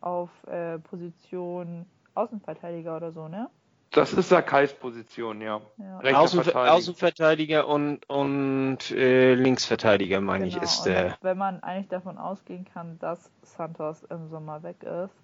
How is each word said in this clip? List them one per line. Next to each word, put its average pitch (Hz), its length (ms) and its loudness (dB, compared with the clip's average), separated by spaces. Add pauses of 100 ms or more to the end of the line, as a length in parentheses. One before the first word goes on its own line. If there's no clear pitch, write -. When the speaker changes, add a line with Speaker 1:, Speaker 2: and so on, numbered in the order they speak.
Speaker 1:
auf, 175 280 -6 (180)
äh, 170 320 -6
Position 175 1040 -12 (300)
Außenverteidiger 170 840 -8
oder 165 160 -10
so, 160 160 -14
ne? 214 200 -10 (420)
Speaker 2:
Das - 200 4
ist 180 160 2
Sakais 143 460 4
Position, 117 680 -10
ja. 107 220 -6 (160)
Speaker 1:
Ja. - 220 -16
Speaker 2:
Rechter 135 200 4
Speaker 3:
Außenver-, 175 240 4
Speaker 2:
Verteidiger. 131 300 4
Speaker 3:
Außenverteidiger 160 960 2
und, 147 400 -2
und, 135 840 0
äh, 127 440 6
Linksverteidiger, 107 840 2
meine 95 300 -2
Speaker 1:
Genau, 90 80 -6
Speaker 3:
ich, - 60 -4
ist - 160 -2
Speaker 1:
und 170 80 -2
Speaker 3:
der. 185 340 0
Speaker 1:
wenn 185 160 -2
man 190 260 -6
eigentlich 190 240 -8
davon 185 300 -10
ausgehen 180 560 -12
kann, 170 260 -14
dass 170 320 -10 (120)
Santos 160 600 -10
im 165 240 -14
Sommer 156 360 -12
weg 175 200 -14
ist 175 400 -8